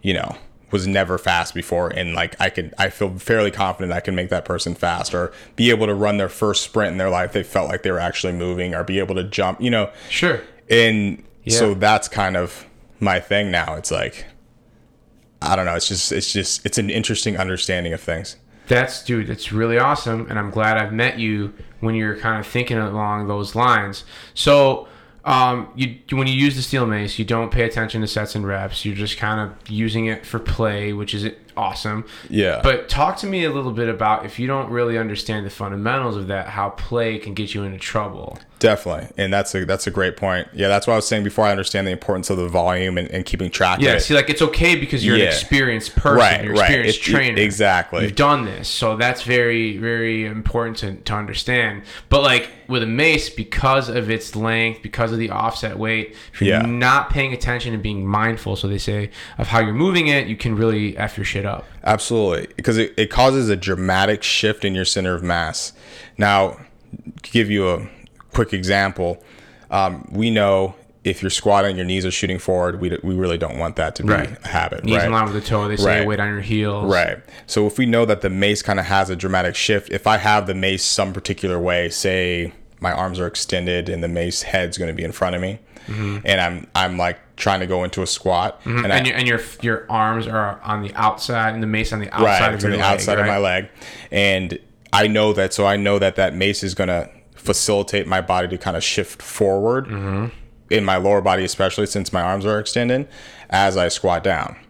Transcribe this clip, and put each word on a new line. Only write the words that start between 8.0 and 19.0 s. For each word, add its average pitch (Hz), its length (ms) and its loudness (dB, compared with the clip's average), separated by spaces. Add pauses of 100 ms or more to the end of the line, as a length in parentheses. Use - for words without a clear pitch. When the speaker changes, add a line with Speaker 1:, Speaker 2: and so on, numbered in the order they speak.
Speaker 1:
moving, 90 400 -4
or 85 100 -4
be 95 140 -2
able 95 180 -2
to 92 80 -2
jump, 95 360 -2
you 123 100 0
know? 110 200 0 (200)
Speaker 2:
Sure. 160 320 0 (260)
Speaker 1:
And 110 560 4 (200)
Speaker 2:
Yeah. 113 140 2
Speaker 1:
so 107 160 4
that's 104 320 4
kind 95 300 -2
of 90 300 -4 (340)
my 95 180 2
thing 101 320 0
now. 82 240 0
It's - 160 -6
like, - 360 -4 (1160)
I 98 140 2
don't 92 80 2
know. 85 100 0
It's 87 140 -2
just, - 240 -2
it's - 200 -2
just, - 340 -2
it's - 120 -2
an 101 120 0
interesting 104 480 -2
understanding 92 560 -2
of 80 60 -8
things. - 360 -8 (320)
Speaker 2:
That's, 127 340 2